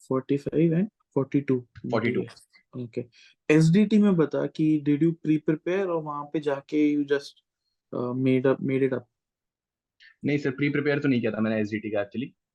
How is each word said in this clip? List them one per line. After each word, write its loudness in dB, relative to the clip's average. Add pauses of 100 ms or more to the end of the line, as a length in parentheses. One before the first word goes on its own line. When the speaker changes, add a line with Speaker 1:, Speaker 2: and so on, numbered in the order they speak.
(120)
Speaker 1:
Forty-five 0
and 0
forty-two -2
in -14
Speaker 2:
Forty-two। 0
Speaker 1:
T -8
S। -20 (280)
Okay। -10 (460)
एसडीटी 6
में 4
बता 0
कि 0
did 2
you 2 (120)
pre-prepare -2
और -4
वहाँ -8
पे -6
जाके 0
you -2
just, -4 (500)
uh, -4
made 2
up, 0
made 0
it 0
up? -4 (1200)
Speaker 2:
नहीं 0
सर, -4
प्री -2
प्रिपेयर 0
तो -2
नहीं 2
किया -2
था -4
मैंने -2
एसडीटी -4
का -2
actually। -6 (260)